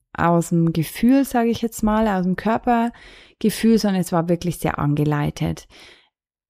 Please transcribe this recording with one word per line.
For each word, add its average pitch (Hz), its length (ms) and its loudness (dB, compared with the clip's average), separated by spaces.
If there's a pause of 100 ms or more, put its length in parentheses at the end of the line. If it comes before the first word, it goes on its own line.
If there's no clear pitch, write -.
(120)
aus 170 380 0
dem 165 220 2
Gefühl, 240 520 2
sage 233 260 0
ich 220 100 -2
jetzt - 220 -6
mal, 214 260 2
aus 190 160 -2
dem 185 120 0
Körpergefühl, 226 1400 0
sondern 196 220 0
es - 120 -4
war 170 160 0
wirklich 170 300 -2
sehr - 200 -4
angeleitet. 151 880 -2 (840)